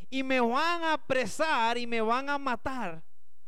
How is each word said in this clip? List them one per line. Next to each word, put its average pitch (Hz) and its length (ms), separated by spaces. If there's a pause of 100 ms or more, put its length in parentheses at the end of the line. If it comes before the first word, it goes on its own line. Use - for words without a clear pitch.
y 262 140
me 262 180
van 311 420
a 320 120
apresar 254 800
y 240 100
me 233 140
van 247 300
a 285 80
matar 247 640 (440)